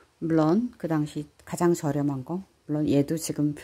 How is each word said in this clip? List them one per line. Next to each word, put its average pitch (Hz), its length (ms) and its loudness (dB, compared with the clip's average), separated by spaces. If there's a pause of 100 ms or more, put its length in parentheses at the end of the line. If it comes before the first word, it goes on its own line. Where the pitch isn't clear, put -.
(180)
물론 160 600 2
그 175 80 -4
당시 151 400 -2 (180)
가장 175 300 2
저렴한 143 500 -2
거, 180 160 -6 (240)
물론 151 240 0
얘도 143 280 2
지금 147 360 -2 (100)